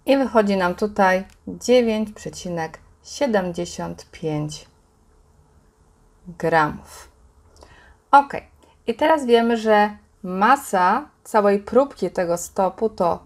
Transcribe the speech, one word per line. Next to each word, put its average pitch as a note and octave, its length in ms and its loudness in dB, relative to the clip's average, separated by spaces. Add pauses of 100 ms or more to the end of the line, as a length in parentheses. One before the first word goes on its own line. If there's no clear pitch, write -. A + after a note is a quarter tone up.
i C4+ 100 4
wychodzi A3 400 2
nam F3+ 180 0
tutaj F#3+ 500 0 (240)
dziewięć A3 640 0
przecinek E3 640 -10 (260)
siedemdziesiąt F3 1040 -4
pięć D3+ 560 -8 (1700)
gramów. - 720 -2 (1000)
Ok, C#4 220 4 (540)
i A#3 80 -4
teraz D4+ 320 0
wiemy, A#3 300 4
że G#3+ 340 2 (320)
masa G3 800 0 (200)
całej G3+ 340 2
próbki A#3 520 0
tego E3+ 260 -2
stopu F#3+ 520 -4
to F3+ 380 -2